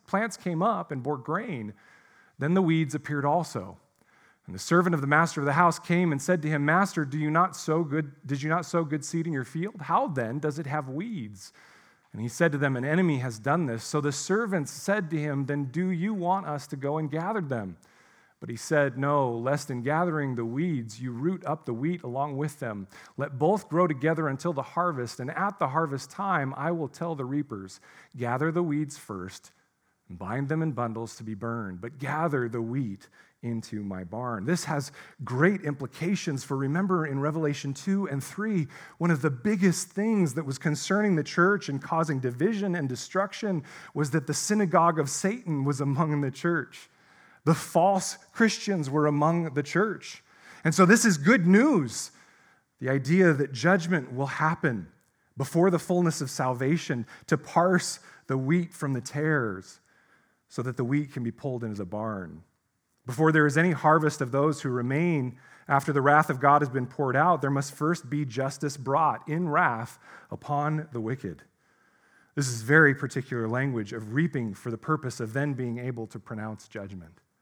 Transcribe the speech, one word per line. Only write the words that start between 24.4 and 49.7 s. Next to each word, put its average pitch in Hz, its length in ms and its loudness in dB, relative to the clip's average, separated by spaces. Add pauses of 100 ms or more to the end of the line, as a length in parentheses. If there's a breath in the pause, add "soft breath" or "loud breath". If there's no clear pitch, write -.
the 135 100 -4
harvest, 147 580 -4
and 127 100 -6
at 196 280 -4
the 151 100 0
harvest 139 420 -2
time 170 440 -2
I 143 160 -4
will 160 180 -2
tell 165 280 -6
the 139 80 -4
reapers, 127 560 -6 (340 loud breath)
"Gather 127 380 0
the 175 100 0
weeds 147 360 -2
first, 95 520 -12 (580)
and 90 100 -14
bind 120 320 -4
them 160 120 0
in 156 100 0
bundles 113 440 -6
to 117 80 -14
be 110 100 -8
burned, 104 460 -6
but 127 180 -12
gather 143 500 -2
the 117 140 -4
wheat 113 460 -6 (320 soft breath)
into 113 420 -6
my 95 220 -8
barn."'" 110 400 -6
This 170 200 0
has 143 280 -4 (300 loud breath)
great 147 400 2
implications 147 800 -4
for, 139 120 -4
remember 160 500 0
in 139 140 -4
Revelation 147 520 -2
two 196 360 0
and 139 140 -2
three, 196 460 -2 (300 loud breath)
one 170 120 2
of 143 120 2
the 160 80 2
biggest 180 580 2
things 196 460 2
that 156 100 -4
was 135 140 -6
concerning 190 580 2
the 147 80 2
church 180 460 2
and 139 100 -2
causing 156 400 0
division 175 540 0
and 143 160 -2
destruction 185 720 -2 (320 loud breath)
was 143 160 0
that 147 160 0
the 147 80 -2
synagogue 175 640 2
of 139 100 0
Satan 175 560 -2
was 139 160 0
among 143 400 0
the 135 100 -2
church. - 600 -4 (540 soft breath)
The 160 100 4
false 190 600 2 (160)
Christians 196 560 0
were 147 180 2
among 156 460 2
the 143 100 -2
church. - 600 -4 (400 loud breath)